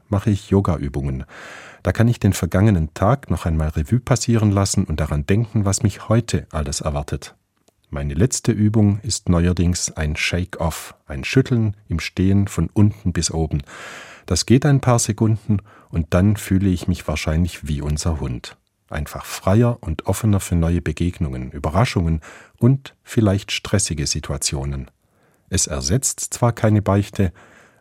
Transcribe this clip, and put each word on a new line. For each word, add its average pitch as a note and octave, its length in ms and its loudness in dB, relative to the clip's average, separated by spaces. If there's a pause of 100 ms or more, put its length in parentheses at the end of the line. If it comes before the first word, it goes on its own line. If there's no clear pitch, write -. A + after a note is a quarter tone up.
mache G2+ 220 0
ich - 200 -2
Yoga-Übungen. C#2 720 0 (580)
Da F#2+ 100 0
kann A2+ 160 4
ich A#2 100 0
den G2+ 140 2
vergangenen F#2 640 2
Tag B2 360 0
noch - 160 -2
einmal D#2 220 0
Revue E2+ 320 -2
passieren A2 500 2
lassen G2 340 2
und D#2+ 160 -4
daran D2 260 -2
denken, G#2+ 380 0
was F#2+ 180 0
mich - 260 -2
heute A2 420 0
alles D2+ 300 -4
erwartet. - 540 -6 (560)
Meine C#2+ 240 -4
letzte A2 380 0
Übung G#2+ 500 2
ist - 260 -6
neuerdings F2 640 2
ein D#2 240 -4
Shake-Off, - 800 -4 (120)
ein C#2+ 180 -10
Schütteln A#2 520 0 (120)
im E2 120 -2
Stehen G2 480 2
von - 240 -2
unten G#2 400 4
bis E2 180 -2
oben. D#2+ 320 -2 (640)
Das - 200 0
geht C3 180 6
ein C#3 160 4
paar A#2+ 200 2
Sekunden G#2+ 580 0 (300)
und E2+ 260 -4
dann G2+ 220 4
fühle F#2+ 340 0
ich F2+ 160 -2
mich - 220 -4
wahrscheinlich D#2+ 580 -2
wie C#2+ 140 -4
unser D2+ 400 -2
Hund. - 360 -8 (320)
Einfach - 360 -8
freier A#2+ 560 2
und - 260 -8
offener G2 320 2
für - 160 -4
neue E2+ 260 2
Begegnungen, D2 680 -4
Überraschungen E2 680 0 (360)
und C3+ 460 2
vielleicht G#2 480 0
stressige D2+ 560 -2
Situationen. C#2 800 -6 (600)
Es - 180 -2
ersetzt D2 540 -2
zwar - 320 -2
keine G#2+ 280 2
Beichte, G2 520 0 (480)